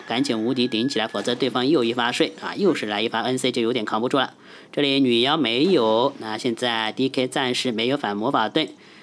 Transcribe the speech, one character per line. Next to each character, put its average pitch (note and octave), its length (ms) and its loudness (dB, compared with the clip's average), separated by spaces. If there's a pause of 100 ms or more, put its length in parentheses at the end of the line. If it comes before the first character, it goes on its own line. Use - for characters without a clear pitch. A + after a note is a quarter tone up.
赶 B2 180 0
紧 A2+ 180 -2
无 A#2+ 120 0
敌 C3 120 0
顶 A2+ 220 0
起 C#3 100 -2
来， A2 80 0
否 G#2 140 -4
则 A#2+ 140 -2
对 B2+ 160 0
方 B2+ 180 0
又 D3 160 4
一 A#2 80 0
发 A#2+ 180 0
睡 A#3+ 300 0
啊， E3+ 160 -8
又 F#3+ 180 2
是 - 120 -6
来 G#2 160 -2
一 A2+ 80 -2
发 A2+ 100 -2
N B2 160 -2
C B2+ 160 0
就 B2 80 -2
有 A2+ 100 2
点 B2 140 -2
扛 A2 160 -2
不 B2 80 -2
住 D3 80 0
了。 B2+ 160 0 (400)
这 - 80 -2
里 C#3 200 2
女 A#2+ 200 4
妖 C#3 160 2
没 B2+ 300 2
有， B2 520 4
那 A2 200 -6
现 A#2 160 -2
在 A2+ 380 -2
D C3 180 0
K C3 160 0
暂 B2+ 280 -2
时 B2+ 160 -2
没 A2+ 180 0
有 C#3 100 0
反 G#2 180 -4
魔 A2 140 -2
法 A#2 180 2
盾。 D#3 220 0 (320)